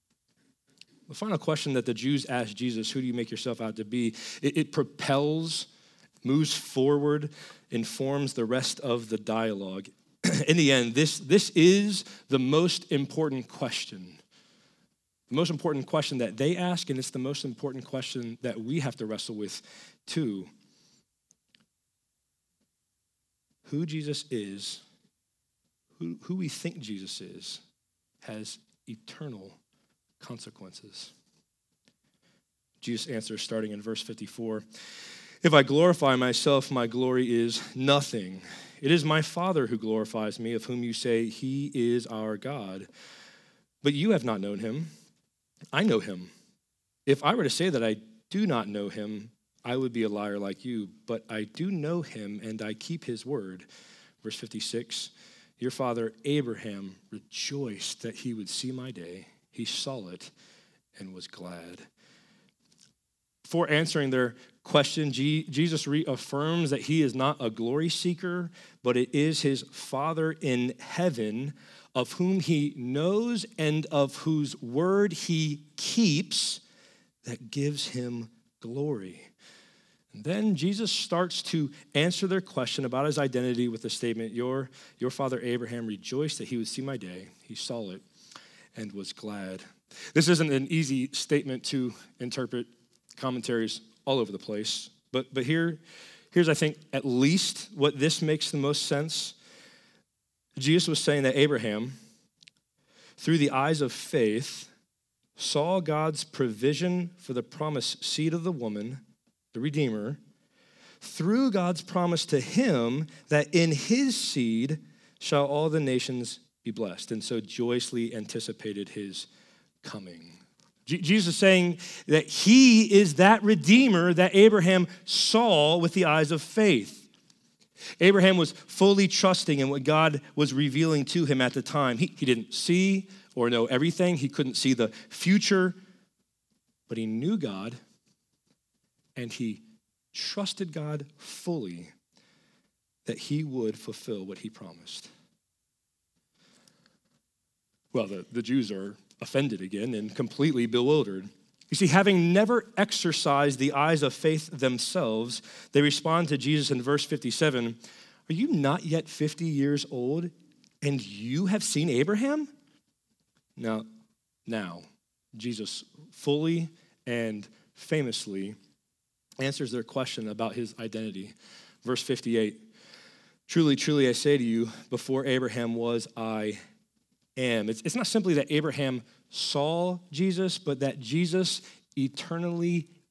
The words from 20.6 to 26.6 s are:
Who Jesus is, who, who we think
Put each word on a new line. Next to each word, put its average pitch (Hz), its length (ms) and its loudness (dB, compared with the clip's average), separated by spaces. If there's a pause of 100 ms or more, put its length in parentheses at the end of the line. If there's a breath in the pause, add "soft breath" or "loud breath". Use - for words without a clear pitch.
Who 156 180 -2
Jesus 151 440 -6
is, 101 520 -8 (1160)
who, - 260 -8
who 175 120 -6
we 180 140 -4
think - 300 -10